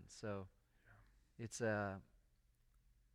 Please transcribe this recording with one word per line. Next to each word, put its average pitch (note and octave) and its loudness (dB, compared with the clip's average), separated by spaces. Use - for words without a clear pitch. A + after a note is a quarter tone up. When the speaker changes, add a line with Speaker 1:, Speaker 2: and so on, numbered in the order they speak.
Speaker 1:
So G2 -2
Speaker 2:
Yeah. - -12
Speaker 1:
it's, - -4
uh, G#2 4